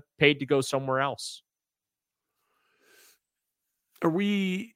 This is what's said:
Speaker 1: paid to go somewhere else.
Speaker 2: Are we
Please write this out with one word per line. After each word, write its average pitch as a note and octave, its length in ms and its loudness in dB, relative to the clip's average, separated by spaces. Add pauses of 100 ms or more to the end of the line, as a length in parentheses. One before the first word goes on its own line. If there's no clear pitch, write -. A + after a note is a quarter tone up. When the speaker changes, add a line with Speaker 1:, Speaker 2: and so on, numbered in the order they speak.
(180)
Speaker 1:
paid D3 220 4
to C#3+ 80 -6
go C#3 120 4
somewhere C3+ 400 -2
else. - 440 -6 (2500)
Speaker 2:
Are E3+ 80 2
we G3 680 -2